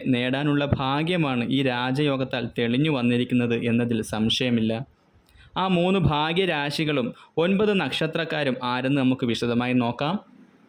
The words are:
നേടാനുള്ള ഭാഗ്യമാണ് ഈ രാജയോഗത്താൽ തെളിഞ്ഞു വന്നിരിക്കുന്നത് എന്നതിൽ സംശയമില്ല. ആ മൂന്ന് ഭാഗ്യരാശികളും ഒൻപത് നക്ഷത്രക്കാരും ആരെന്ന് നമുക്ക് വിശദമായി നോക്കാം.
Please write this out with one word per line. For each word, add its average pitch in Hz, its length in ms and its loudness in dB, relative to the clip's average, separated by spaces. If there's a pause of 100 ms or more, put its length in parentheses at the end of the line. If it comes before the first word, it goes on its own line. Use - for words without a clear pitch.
നേടാനുള്ള 139 680 2
ഭാഗ്യമാണ് 143 760 0
ഈ 131 140 0
രാജയോഗത്താൽ 131 880 -2
തെളിഞ്ഞു 123 380 0
വന്നിരിക്കുന്നത് 120 760 2
എന്നതിൽ 117 420 0
സംശയമില്ല. 113 680 0 (840)
ആ 175 120 0
മൂന്ന് 185 360 2
ഭാഗ്യരാശികളും 151 1000 0 (320)
ഒൻപത് 196 380 2
നക്ഷത്രക്കാരും 156 880 -2
ആരെന്ന് 127 360 0
നമുക്ക് 127 260 2
വിശദമായി 120 500 0
നോക്കാം. 127 400 0 (520)